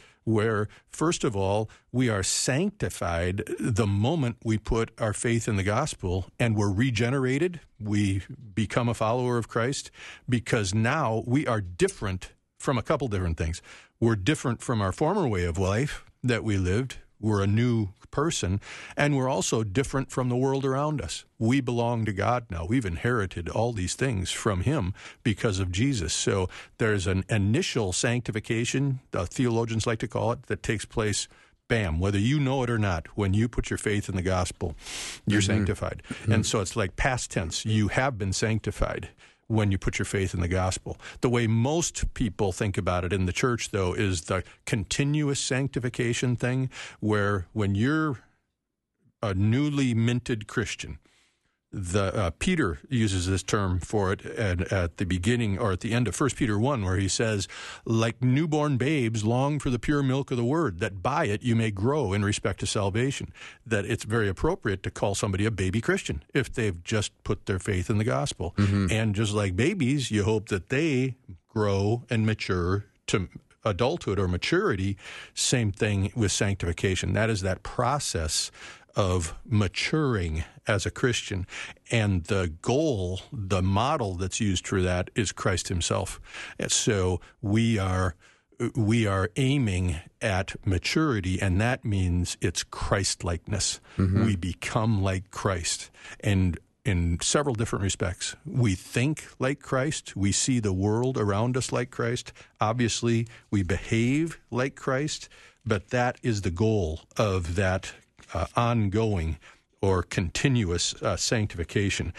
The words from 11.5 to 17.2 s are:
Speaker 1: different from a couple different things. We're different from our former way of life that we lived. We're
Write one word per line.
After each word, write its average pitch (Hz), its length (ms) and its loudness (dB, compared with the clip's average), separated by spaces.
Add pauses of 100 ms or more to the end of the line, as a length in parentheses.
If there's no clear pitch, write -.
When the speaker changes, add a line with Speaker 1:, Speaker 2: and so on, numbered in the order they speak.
Speaker 1:
different 95 720 -2 (260)
from 135 180 0
a 104 60 -2
couple 143 240 0
different 90 320 0
things. 80 240 -4 (360)
We're 113 160 4
different 117 460 0
from 117 180 -2
our 95 120 2
former 165 360 0
way 95 160 0
of 85 140 -2
life 101 480 0 (180)
that 120 200 0
we 107 140 0
lived. 98 400 0 (220)
We're 104 240 2